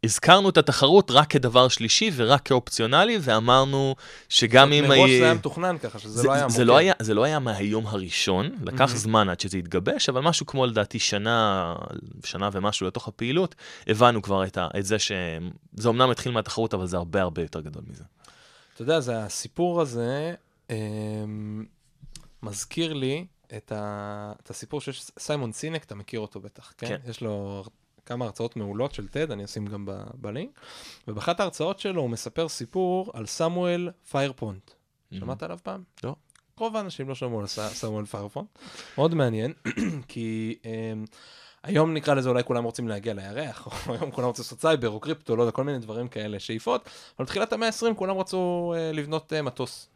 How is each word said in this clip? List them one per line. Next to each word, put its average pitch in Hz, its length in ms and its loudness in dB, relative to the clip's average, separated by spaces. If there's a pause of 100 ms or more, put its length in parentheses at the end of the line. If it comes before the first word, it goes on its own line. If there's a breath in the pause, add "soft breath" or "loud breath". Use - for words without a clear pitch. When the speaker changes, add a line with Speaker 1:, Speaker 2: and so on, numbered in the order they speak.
Speaker 1:
הזכרנו 185 440 6
את 175 100 6
התחרות 151 520 6
רק 147 200 6
כדבר 127 380 6
שלישי 120 460 2
ורק 123 320 4
כאופציונלי, 143 720 2
ואמרנו 135 760 4 (340 loud breath)
שגם 127 440 8
אם 147 160 6
Speaker 2:
מראש 135 220 10
Speaker 1:
היא 127 80 8
Speaker 2:
זה 123 60 8
היה 165 100 6
מתוכנן 170 440 -2
ככה, 110 200 -10
שזה 107 240 -6
Speaker 1:
זה, 123 40 6
Speaker 2:
לא 131 60 6
היה 139 160 2
Speaker 1:
זה 120 160 4
לא 120 80 8
Speaker 2:
מוקד. 160 120 10
Speaker 1:
היה, 190 160 6
זה 110 140 0
לא 107 100 6
היה 151 140 2
מהיום 110 480 -2
הראשון, 98 640 -2 (120)
לקח 123 180 -4
Speaker 2:
מהמם. 127 160 4
Speaker 1:
זמן 107 320 4
עד 90 120 -4
שזה 98 180 -4
התגבש, 90 500 0
אבל 127 120 0
משהו 156 260 0
כמו 131 200 0
לדעתי 110 320 0
שנה, 104 760 0 (500)
שנה 98 280 -4
ומשהו 98 340 -2
לתוך 92 220 -6
הפעילות, 139 460 -2 (320 loud breath)
הבנו 110 360 6
כבר 95 220 0
את 95 140 -4
ה-, 87 100 -2 (100)
את 98 80 -4
זה 107 120 0
ש-, - 140 -2 (600)
זה 107 160 -2
אמנם 127 220 4
התחיל 123 220 -4
מהתחרות, 110 420 -2
אבל 92 120 -2
זה 90 100 -4
הרבה 87 260 0
הרבה 87 200 -2
יותר 80 180 -8
גדול 76 260 -12
מזה. - 180 -18 (680 soft breath)
Speaker 2:
אתה - 80 -14
יודע, 151 180 2
זה 120 220 -4
הסיפור 170 580 -2
הזה, 135 540 -2 (360)
אמ, 107 920 -6 (800)
מזכיר 156 500 -6
לי 143 340 -4 (300)
את - 160 -12
ה-, 104 600 -8 (100)
את - 80 -20
הסיפור 135 300 -10
שיש, - 380 -12
סיימון 135 340 -4
סינק, 156 320 -8
אתה - 100 -14
מכיר 101 260 -10
אותו 107 200 -12
בטח, - 380 -20
כן? 151 80 -10
Speaker 1:
כן. 113 100 -6 (140)
Speaker 2:
יש 113 100 -12
לו... 101 440 -8 (420)
כמה 123 180 -6
הרצאות 117 320 -8
מעולות 107 380 -6
של 101 140 -10
טד, 151 220 -4
אני 101 140 -8
אשים 104 220 -10
גם 101 200 -10
ב-, 98 160 -10 (120)
בלינק, 127 460 -10 (480 loud breath)
ובאחת 110 320 -2
ההרצאות 185 400 -2
שלו 185 220 -4
הוא 123 80 -2
מספר 135 380 -6
סיפור 185 640 -4
על 113 120 -10
סמואל 175 640 -2 (200)
פיירפונט. 127 600 -4 (400)
Speaker 1:
מהמם. 95 140 -12
Speaker 2:
שמעת 123 180 -8
עליו 170 200 -10
פעם? 190 200 -10 (220)
Speaker 1:
לא. 131 100 -6 (440)
Speaker 2:
רוב 220 180 -4
האנשים 180 320 -8
לא 135 60 -6
שמעו 120 260 -6
על 101 60 -8
ס-, - 140 -8
סמואל 107 440 -6
פיירפונט. 104 440 -10 (500 loud breath)
מאוד 160 160 2
מעניין, 120 380 0 (300)
<clears throat> 160 260 -4
כי, 110 560 -6
אמ, 110 400 -8 (580 soft breath)
היום 160 320 2
נקרא 151 200 2
לזה 131 140 0
אולי 123 160 2
כולם 120 200 -2
רוצים 117 240 -6
להגיע 104 260 -4
לירח, 104 520 -10
<laughs> - 220 -12
או 123 60 -4
היום 139 160 -6
כולם 123 160 -4
רוצים 123 160 -4
לעשות - 180 -14
סייבר, 151 280 2
או 107 120 -6
קריפטו, 147 360 -4
לא 117 60 4
יודע, 113 100 2
כל 135 120 -2
מיני 143 140 -4
דברים 113 300 -8
כאלה, 107 320 -8
שאיפות, - 480 -4 (300 loud breath)
אבל 135 60 -4
בתחילת 202 280 -4
המאה 226 160 -2
העשרים 226 260 -2
כולם 190 240 -4
רצו, 180 580 -2
אה, 160 160 -4
לבנות, 151 400 -6
אה, 156 100 -2
מטוס. - 540 -8